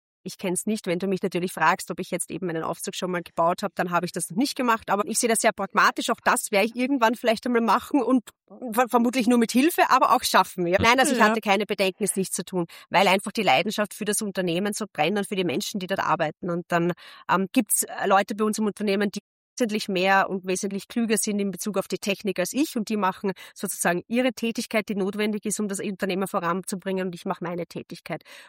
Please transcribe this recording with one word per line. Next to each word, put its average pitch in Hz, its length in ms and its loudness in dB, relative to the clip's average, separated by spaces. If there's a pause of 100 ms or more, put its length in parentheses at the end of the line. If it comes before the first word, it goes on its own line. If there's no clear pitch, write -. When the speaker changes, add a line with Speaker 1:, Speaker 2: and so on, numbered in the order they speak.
(220)
Speaker 1:
ich - 160 -12
kenn's 185 260 -4
nicht. 214 220 -2
Wenn 180 140 0
du 190 80 -2
mich 190 160 -2
natürlich 180 280 -2
fragst, 175 380 0
ob 175 80 -6
ich 185 140 -8
jetzt 175 180 -6
eben 175 180 -6
einen 160 140 -4
Aufzug - 320 -6
schon 185 160 -4
mal 175 140 -4
gebaut - 400 0
hab, 190 100 -6
dann 180 160 -2
hab 175 140 0
ich 175 80 -8
das - 180 -6
noch 165 60 -6
nicht 269 180 0
gemacht. 226 360 0
Aber 202 160 0
ich 214 120 -4
seh 254 80 0
das 226 140 2
sehr 226 100 4
pragmatisch. 202 580 0
Auch 233 140 0
das - 300 0
werde 202 140 4
ich 226 100 -6
irgendwann 247 400 2
vielleicht 220 280 0
einmal 240 180 2
machen 240 380 2
und 240 220 2 (500)
ver-, 240 160 2
vermutlich 240 380 2
nur 240 120 6
mit 233 120 2
Hilfe, 320 400 4
aber 254 240 6
auch 254 80 2
schaffen, 185 460 2
ja. 180 120 4
Nein, 233 200 6
also 262 140 4
ich 233 40 0
Speaker 2:
Ja. 226 60 6
Speaker 1:
hatte 220 160 4
keine 202 260 2
Bedenken, 196 380 0
es 185 100 -2
nicht 190 180 -2
zu - 120 -6
tun, 180 220 -2 (240)
weil - 180 4
einfach 196 240 2
die 226 100 -2
Leidenschaft 180 500 2
für - 120 -8
das 202 180 0
Unternehmen 190 500 -2
so 220 200 -6
brennt 170 260 0
und 196 80 -2
für - 80 -6
die 190 80 -2
Menschen, 175 380 -2
die 180 80 -8
dort 196 100 -2
arbeiten. 165 500 -2
Und 175 200 -4
dann, 175 240 2 (360)
ähm, 185 240 2
gibt's, - 300 0
äh, - 240 -6
Leute 202 300 4
bei 220 80 0
uns 214 140 0
im 220 80 0
Unternehmen, 202 440 0
die - 80 -12 (420)
wesentlich 220 280 -2
mehr 190 420 4
und 185 160 -6
wesentlich 196 400 -4
klüger 226 320 0
sind 208 220 -2
in 202 100 0
Bezug 185 280 -4
auf 190 100 -4
die 185 100 -4
Technik 196 400 -4
als 180 140 -2
ich 262 240 -2
und 214 120 -4
die 220 80 -2
machen 190 360 -2 (240)
sozusagen 175 500 -2
ihre 247 260 0
Tätigkeit, 226 560 -4
die 220 60 -4
notwendig 208 520 -2
ist, 208 120 -4
um 214 80 -2
das 196 140 -8
Unternehmen 190 480 -4
voranzubringen 185 800 -4
und 175 80 -8
ich - 80 -16
mach 190 160 -4
meine 170 260 -6
Tätigkeit. - 560 -12 (260)